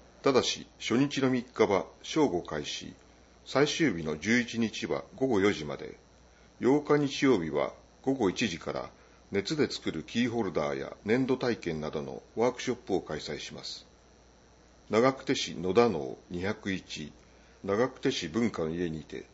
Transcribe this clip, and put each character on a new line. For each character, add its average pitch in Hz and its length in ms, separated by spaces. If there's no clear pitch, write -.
た 139 120
だ 113 80
し、 - 240
初 113 200
日 143 240
の 135 80
三 123 140
日 - 200
は 95 220
正 147 260
午 85 140
開 76 240
始、 - 280
最 139 200
終 147 280
日 82 80
の 76 160
十 110 220
一 117 180
日 110 280
は 71 160
午 135 140
後 107 120
四 98 140
時 78 100
ま 71 140
で。 - 200
八 135 220
日 147 160
日 143 260
曜 123 160
日 80 80
は 71 240
午 135 80
後 110 160
一 107 180
時 82 120
か 73 120
ら、 64 160
熱 101 240
で 131 120
作 - 220
る 80 140
キ 120 240
ー - 20
ホ 113 140
ル 90 80
ダ 73 220
ー 67 40
や 67 260
粘 123 220
土 127 100
体 120 200
験 80 240
な 76 100
ど 78 120
の 67 200
ワ 117 140
ー - 40
ク - 80
シ - 80
ョ 117 40
ッ - 20
プ - 180
を 85 60
開 76 180
催 73 220
し - 120
ま 73 120
す。 - 200
長 123 220
久 - 120
手 135 100
市 - 220
野 92 180
田 120 140
能 69 280
二 87 120
百 101 280
一、 82 420
長 104 240
久 - 120
手 - 120
市 - 160
文 110 240
化 87 100
の 80 80
家 85 200
に 80 120
て。 - 320